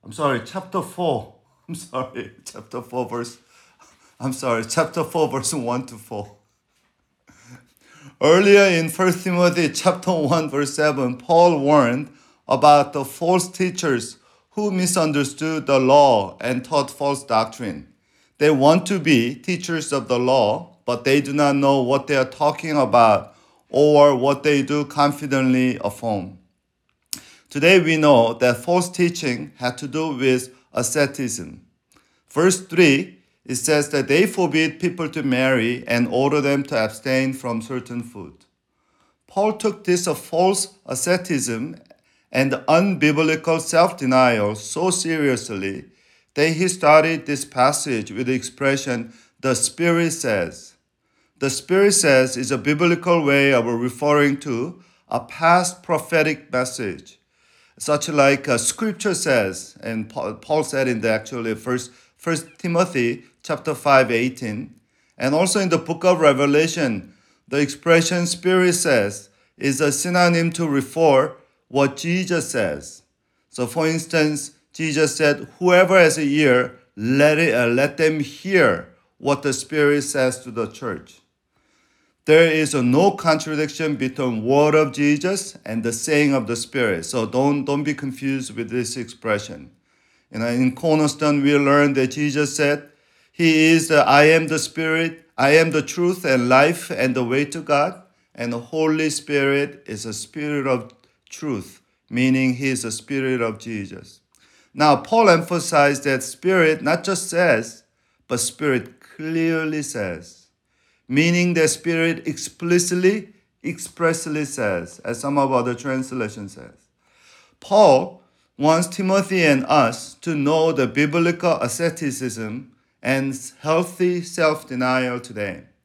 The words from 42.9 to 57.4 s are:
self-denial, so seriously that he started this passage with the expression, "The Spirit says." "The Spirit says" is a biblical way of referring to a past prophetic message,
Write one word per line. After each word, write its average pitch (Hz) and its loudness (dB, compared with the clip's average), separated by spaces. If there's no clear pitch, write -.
self-denial, 127 2
so 160 -4
seriously 131 -4
that 165 2
he 175 0
started 156 4
this 143 -4
passage 127 -2
with 120 -6
the 131 -2
expression, 131 -4
"The 131 0
Spirit 170 0
says." 101 -6
"The 135 -2
Spirit 190 2
says" 131 2
is 127 -6
a 135 -2
biblical 165 0
way 139 4
of 117 2
referring 135 0
to 139 -8
a 123 -4
past 175 0
prophetic 156 -2
message, 123 -6